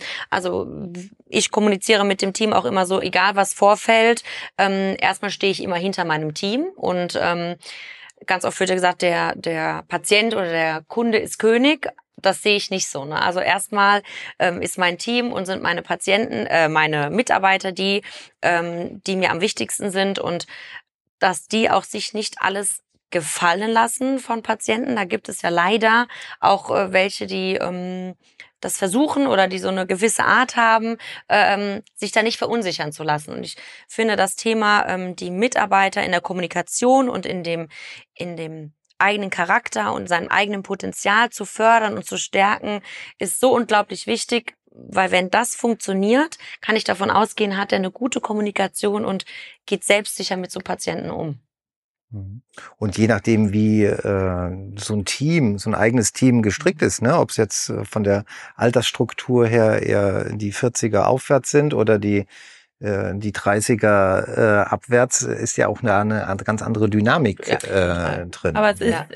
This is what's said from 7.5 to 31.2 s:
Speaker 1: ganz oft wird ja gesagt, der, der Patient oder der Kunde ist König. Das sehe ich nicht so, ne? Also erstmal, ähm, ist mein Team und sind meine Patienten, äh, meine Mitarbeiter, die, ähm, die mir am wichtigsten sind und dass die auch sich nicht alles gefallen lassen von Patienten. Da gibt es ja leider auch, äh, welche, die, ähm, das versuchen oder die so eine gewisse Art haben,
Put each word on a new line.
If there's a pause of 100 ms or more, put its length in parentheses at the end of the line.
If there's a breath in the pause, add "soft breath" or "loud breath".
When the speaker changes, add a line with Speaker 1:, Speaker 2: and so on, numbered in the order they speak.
Speaker 1:
ganz
oft
wird
ja
gesagt,
der,
der
Patient
oder
der
Kunde
ist
König. (320)
Das
sehe
ich
nicht
so,
ne?
Also
erstmal, (380 loud breath)
ähm,
ist
mein
Team
und
sind
meine
Patienten,
äh,
meine
Mitarbeiter,
die, (400 loud breath)
ähm,
die
mir
am
wichtigsten
sind
und (720 loud breath)
dass
die
auch
sich
nicht
alles (280)
gefallen
lassen
von
Patienten.
Da
gibt
es
ja
leider (320 loud breath)
auch,
äh,
welche,
die,
ähm, (460 loud breath)
das
versuchen
oder
die
so
eine
gewisse
Art
haben, (320 loud breath)